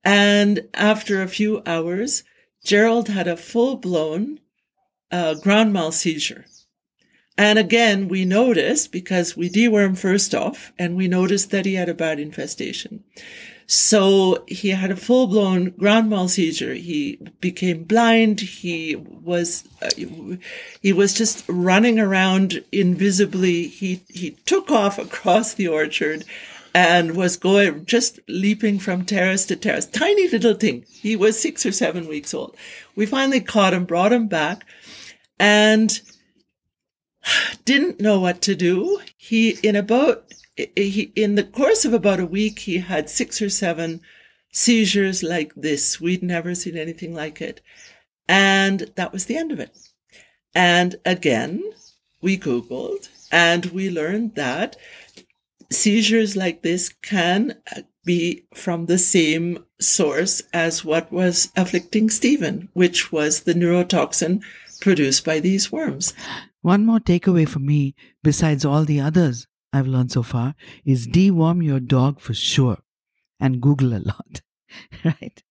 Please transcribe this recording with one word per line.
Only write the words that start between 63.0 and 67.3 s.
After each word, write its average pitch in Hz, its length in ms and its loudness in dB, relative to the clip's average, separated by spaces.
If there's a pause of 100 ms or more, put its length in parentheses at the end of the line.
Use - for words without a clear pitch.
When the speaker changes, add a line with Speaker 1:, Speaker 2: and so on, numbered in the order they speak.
Speaker 1:
was 151 280 0
the 170 140 0
neurotoxin 175 880 0 (380)
produced 147 440 2
by 156 140 -2
these 190 320 0
worms. 190 420 -6 (500)
Speaker 2:
One 196 220 2
more 226 140 2
takeaway 175 500 2